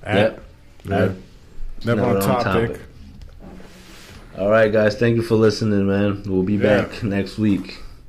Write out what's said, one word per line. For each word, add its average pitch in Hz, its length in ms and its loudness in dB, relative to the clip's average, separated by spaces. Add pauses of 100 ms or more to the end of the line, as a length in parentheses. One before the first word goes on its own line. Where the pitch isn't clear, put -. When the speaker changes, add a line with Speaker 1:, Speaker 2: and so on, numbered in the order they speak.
Speaker 1:
at, 98 140 -4
Speaker 2:
yep. 107 260 0 (400)
Speaker 1:
yeah. 98 140 -4
Speaker 2:
At 95 140 2 (720)
Speaker 1:
Never 113 160 0
Speaker 2:
Never - 20 -
Speaker 1:
on 120 140 2
Speaker 2:
on - 40 0
Speaker 1:
Topic. 123 220 0 (300)
Speaker 2:
Topic. - 80 -14 (1600)
All 95 120 0
right, 110 220 6
guys. 107 260 2
Thank 117 180 2
you 113 60 0
for 113 140 0
listening, 107 520 2
man. 98 380 0
We'll 95 180 0
be 101 120 0
Speaker 1:
Yeah. 101 280 2
Speaker 2:
back - 200 -10
next 101 340 -4
week. 107 400 0 (320)